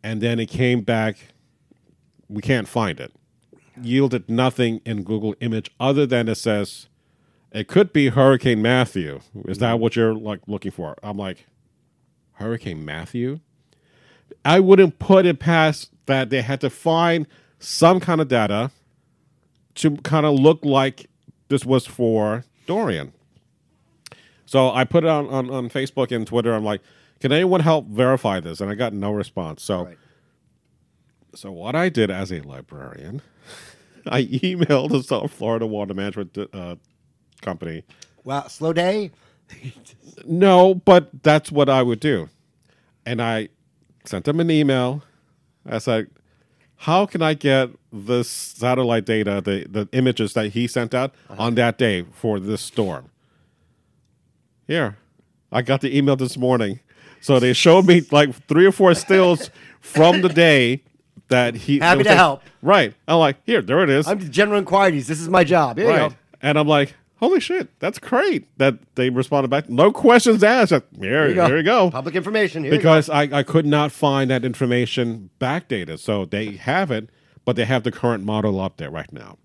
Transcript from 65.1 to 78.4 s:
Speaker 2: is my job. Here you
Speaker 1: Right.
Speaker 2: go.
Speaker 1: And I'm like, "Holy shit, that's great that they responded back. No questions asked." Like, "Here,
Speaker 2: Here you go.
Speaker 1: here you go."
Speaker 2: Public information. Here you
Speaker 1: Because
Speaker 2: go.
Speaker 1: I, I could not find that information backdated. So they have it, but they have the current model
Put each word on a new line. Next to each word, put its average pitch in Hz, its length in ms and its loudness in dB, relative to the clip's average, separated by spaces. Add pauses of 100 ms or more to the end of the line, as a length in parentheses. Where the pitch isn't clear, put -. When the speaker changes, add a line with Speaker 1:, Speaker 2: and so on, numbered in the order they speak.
Speaker 2:
is 165 80 -10
my 180 160 4
job. 147 340 0
Here 208 80 0
you 160 60 4
Speaker 1:
Right. 156 180 0
Speaker 2:
go. 120 60 -20 (260)
Speaker 1:
And 147 160 2
I'm 151 80 2
like, 143 280 2 (220)
"Holy 359 240 2
shit, 349 280 -6 (100)
that's 202 200 -6
great 294 480 -2 (120)
that 135 200 2 (160)
they 127 160 0
responded 131 380 -2
back. 139 200 -2
No 156 240 4
questions 226 500 4
asked." 214 300 4
Like, 139 120 0 (140)
"Here, 117 220 -2
Speaker 2:
Here 147 80 2
you 127 60 0
go. 175 120 2
Speaker 1:
here 139 120 2
you 165 40 -2
go." 190 280 2
Speaker 2:
Public 135 260 -10
information. 185 480 -2
Here 139 80 0
you 151 60 2
Speaker 1:
Because 156 300 4
Speaker 2:
go. 156 60 -6
Speaker 1:
I, 147 180 2
I 143 100 0
could 160 240 0
not 147 260 0
find 139 380 0
that 127 140 -2
information 120 840 -4 (120)
backdated. 123 580 -6
So 104 260 -4
they 101 280 -8
have 147 380 -4
it, 110 200 -6 (340)
but 117 120 0
they 120 100 0
have 113 180 0
the 123 80 -4
current 113 320 -4
model 104 360 -2